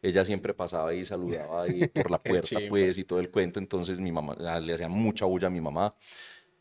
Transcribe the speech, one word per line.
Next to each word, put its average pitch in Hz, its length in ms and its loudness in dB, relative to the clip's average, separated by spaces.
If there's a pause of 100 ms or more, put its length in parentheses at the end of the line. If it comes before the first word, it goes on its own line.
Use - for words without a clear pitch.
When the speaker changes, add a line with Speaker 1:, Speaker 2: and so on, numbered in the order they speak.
Speaker 1:
Ella 95 240 4
siempre 101 300 -2
pasaba 82 400 -2
y 90 100 -4
saludaba 87 580 -4
ahí 90 240 2
por - 220 0
la 87 80 2
Speaker 2:
<laughs> - 60 -2
Qué - 80 -6
Speaker 1:
puerta, 90 160 2
Speaker 2:
chimba. 104 220 -2
Speaker 1:
pues, 95 280 4
y 95 60 -6
todo 90 160 0
el 90 100 0
cuento. 90 300 2
Entonces, 92 400 -4
mi 92 120 -2
mamá, 76 240 -4 (120)
ah, 82 120 -2
le 82 140 -2
hacía 82 160 -2
mucha 107 360 2
bulla 92 220 2
a 90 40 2
mi 87 100 -2
mamá. 80 320 0 (680)